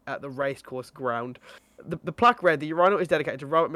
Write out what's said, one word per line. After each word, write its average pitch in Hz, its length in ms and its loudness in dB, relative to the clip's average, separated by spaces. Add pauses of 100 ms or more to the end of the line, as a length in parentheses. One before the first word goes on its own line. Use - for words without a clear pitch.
at 139 140 -8
the 143 80 -12
racecourse 135 600 -8
ground. 123 480 -6 (480)
The, 160 180 -8
the 165 80 -10
plaque 240 300 4
read, 160 180 4
"The 151 80 -8
urinal 180 300 4
is 185 100 -2
dedicated 151 340 -2
to 143 40 -12
Robert 160 300 0